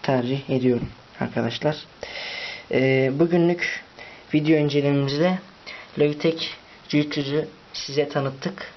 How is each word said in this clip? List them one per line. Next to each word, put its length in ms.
tercih 480
ediyorum 400
arkadaşlar. 580
E, 480
bugünlük 640
video 240
incelememizde 840
Logitech 440
G 100
üç 180
yüzü 300
size 360
tanıttık. 680